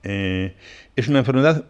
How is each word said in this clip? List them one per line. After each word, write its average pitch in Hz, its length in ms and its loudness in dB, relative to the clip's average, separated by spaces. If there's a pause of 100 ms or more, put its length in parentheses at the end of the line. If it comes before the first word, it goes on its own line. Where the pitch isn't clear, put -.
Eh, 95 520 -4 (400)
es 120 140 -4
una 143 100 4
enfermedad 135 500 2